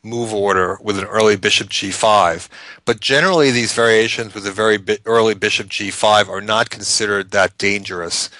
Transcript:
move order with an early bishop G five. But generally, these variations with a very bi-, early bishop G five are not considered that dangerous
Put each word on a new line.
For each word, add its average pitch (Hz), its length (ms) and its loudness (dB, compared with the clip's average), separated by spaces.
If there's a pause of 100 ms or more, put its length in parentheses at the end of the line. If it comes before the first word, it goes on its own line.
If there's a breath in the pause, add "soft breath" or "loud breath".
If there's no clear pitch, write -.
move 113 320 -6
order 95 480 0
with 104 160 -4
an 95 60 -4
early 107 320 2
bishop 101 320 -2
G 98 240 -6
five. 92 560 2 (380 loud breath)
But 117 160 -2
generally, 147 500 2
these 120 220 0
variations 113 600 2
with 101 140 -10
a 98 40 -2
very 107 260 2
bi-, 101 260 -4
early 113 300 2
bishop 101 340 -2
G 101 240 -8
five 107 380 4
are 95 100 -8
not 107 300 0
considered 101 640 -4
that 95 260 2
dangerous 92 720 -6 (100)